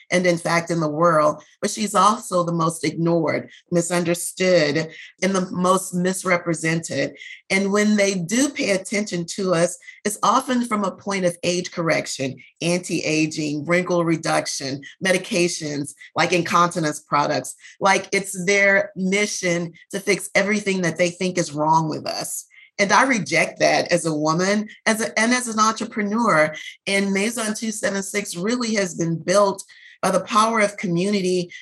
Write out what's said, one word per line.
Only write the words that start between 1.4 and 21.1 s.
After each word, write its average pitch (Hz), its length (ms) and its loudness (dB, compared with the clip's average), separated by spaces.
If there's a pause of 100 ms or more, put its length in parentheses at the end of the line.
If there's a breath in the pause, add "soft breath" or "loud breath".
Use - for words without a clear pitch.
but 208 100 -2
she's 208 240 -4
also 196 480 4
the 170 80 -2
most 170 320 -2
ignored, 156 640 0 (220 loud breath)
misunderstood, 170 1160 0 (320 loud breath)
and 190 120 2
the 185 180 0
most 180 420 0
misrepresented. 170 1200 -2 (340 loud breath)
And 196 220 0
when 208 240 4
they 196 200 2
do 220 340 0
pay 277 220 -2
attention 190 540 -2 (100)
to 185 180 0
us, 170 240 2 (260 loud breath)
it's 208 180 -4
often 240 440 2
from 208 180 -2
a 180 120 -4
point 196 280 -4
of 175 200 0
age 175 280 -2
correction, 143 640 -2 (260 loud breath)
anti-aging, 156 1040 -2
wrinkle 175 400 0
reduction, 156 800 -2 (240 loud breath)
medications, 175 880 -2 (220 loud breath)
like 170 180 2
incontinence 170 680 2
products. 147 560 -2 (240 loud breath)
Like, 196 320 2
it's 190 340 -4
their 196 520 4
mission 185 760 0 (200 loud breath)
to 196 100 -6
fix 190 340 -2
everything 196 460 -2
that 165 160 -2
they 180 120 2
think 180 280 -4